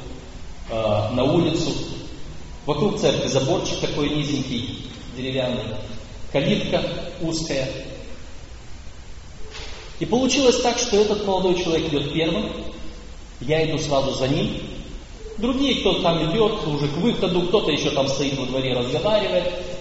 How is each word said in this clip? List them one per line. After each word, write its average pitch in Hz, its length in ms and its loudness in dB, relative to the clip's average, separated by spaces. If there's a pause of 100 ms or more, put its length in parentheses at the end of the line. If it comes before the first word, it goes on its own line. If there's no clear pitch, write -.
(680)
э, 110 440 2
на 123 120 2
улицу. 156 480 4 (920)
Вокруг 151 340 2
церкви 120 280 2
заборчик 135 520 2
такой 151 300 0
низенький, 131 800 -2 (260)
деревянный, 123 600 -2 (540)
калитка 185 520 2 (400)
узкая. 135 480 -2 (2250)
И 160 40 -2
получилось 247 560 4
так, 240 180 2
что - 180 2
этот 208 280 4
молодой 185 300 4
человек 165 340 2
идет 143 240 0
первым, 165 400 0 (880)
я 156 240 2
иду 143 140 0
сразу 135 340 2
за 127 160 0
ним. - 320 0 (760)
Другие, 247 420 2
кто 190 220 4
там 165 280 4
идет 208 360 4
уже 147 220 0
к 151 100 -2
выходу, 180 440 2
кто-то 180 280 4
еще 143 220 2
там 135 160 2
стоит 135 280 0
во 127 80 -2
дворе, 127 300 0
разговаривает, 180 800 2 (260)